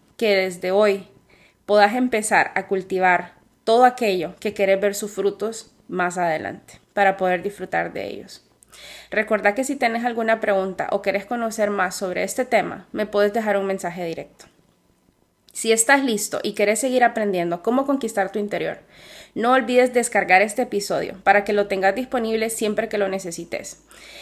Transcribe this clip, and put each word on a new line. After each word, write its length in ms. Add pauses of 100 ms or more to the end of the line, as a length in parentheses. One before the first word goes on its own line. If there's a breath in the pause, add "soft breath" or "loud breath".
(180)
que 180
desde 340
hoy 380 (560 soft breath)
puedas 300
empezar 600
a 140
cultivar 640 (320)
todo 220
aquello 520
que 140
querés 260
ver 160
sus 160
frutos 600 (160)
más 300
adelante, 640 (120)
para 240
poder 260
disfrutar 520
de 120
ellos. 400 (640 loud breath)
Recordá 440
que 100
si 100
tenés 300
alguna 340
pregunta 540
o 100
querés 220
conocer 460
más 260
sobre 260
este 220
tema, 480
me 140
puedes 260
dejar 240
un 100
mensaje 380
directo. 400 (1080)
Si 200
estás 320
listo 400
y 80
querés 260
seguir 240
aprendiendo 600
cómo 220
conquistar 460
tu 80
interior, 400 (560 loud breath)
no 180
olvides 400
descargar 500
este 200
episodio 600
para 180
que 100
lo 140
tengas 300
disponible 540
siempre 380
que 100
lo 100
necesites. 760 (400 loud breath)